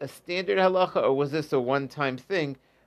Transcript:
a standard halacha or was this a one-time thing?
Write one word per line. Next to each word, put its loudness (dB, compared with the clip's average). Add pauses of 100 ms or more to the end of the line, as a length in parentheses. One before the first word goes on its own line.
a -10
standard -4
halacha 2
or 4
was 0
this -4
a 2
one-time -2
thing? -4 (300)